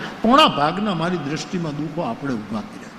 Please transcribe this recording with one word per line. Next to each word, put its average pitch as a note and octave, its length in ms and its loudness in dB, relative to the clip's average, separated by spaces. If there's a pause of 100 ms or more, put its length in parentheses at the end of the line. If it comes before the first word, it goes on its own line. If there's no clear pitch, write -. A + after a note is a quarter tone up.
(220)
પોણા C#4 240 8
ભાગના F3+ 480 2
મારી E3+ 220 0
દ્રષ્ટિમાં D#3 600 -4
દુઃખો D3+ 240 -6
આપણે C3+ 340 -4
ઊભા G#2+ 260 -6
કર્યા. - 380 -14